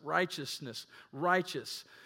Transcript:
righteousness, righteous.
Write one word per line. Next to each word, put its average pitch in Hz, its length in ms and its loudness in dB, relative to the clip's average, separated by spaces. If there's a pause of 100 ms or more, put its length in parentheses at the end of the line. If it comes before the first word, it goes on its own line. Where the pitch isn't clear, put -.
righteousness, 156 840 -2 (260)
righteous. 170 720 2 (220)